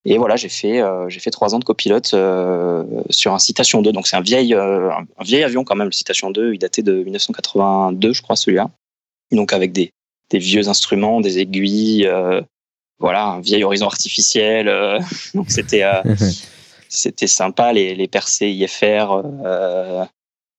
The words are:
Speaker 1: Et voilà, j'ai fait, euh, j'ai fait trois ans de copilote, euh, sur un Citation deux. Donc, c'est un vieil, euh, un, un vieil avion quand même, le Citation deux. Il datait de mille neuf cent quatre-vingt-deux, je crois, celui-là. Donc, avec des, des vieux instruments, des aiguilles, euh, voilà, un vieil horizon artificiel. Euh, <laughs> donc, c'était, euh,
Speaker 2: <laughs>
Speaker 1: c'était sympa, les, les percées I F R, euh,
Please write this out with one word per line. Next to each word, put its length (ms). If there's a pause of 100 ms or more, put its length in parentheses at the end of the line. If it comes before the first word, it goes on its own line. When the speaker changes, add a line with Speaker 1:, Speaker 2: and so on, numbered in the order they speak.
Speaker 1:
Et 120
voilà, 180
j'ai 140
fait, 320
euh, 260
j'ai 140
fait 100
trois 240
ans 40
de 40
copilote, 500
euh, 680 (260)
sur 240
un 60
Citation 420
deux. 120
Donc, 120
c'est 120
un 40
vieil, 320
euh, 380
un, 140 (120)
un 60
vieil 200
avion 200
quand 120
même, 120
le 60
Citation 360
deux. 240
Il 60
datait 220
de 220
mille 100
neuf 80
cent 100
quatre-vingt-deux, 800
je 100
crois, 140
celui-là. 340 (640)
Donc, 220
avec 180
des, 200 (380)
des 100
vieux 280
instruments, 540
des 180
aiguilles, 640
euh, 360 (580)
voilà, 280
un 120
vieil 240
horizon 240
artificiel. 800
Euh, 320 (180)
<laughs> 160
donc, 160
c'était, 340
euh, 200
Speaker 2:
<laughs> 840
Speaker 1:
c'était 380
sympa, 440
les, 240
les 140
percées 400
I 180
F 140
R, 420 (220)
euh, 580 (560)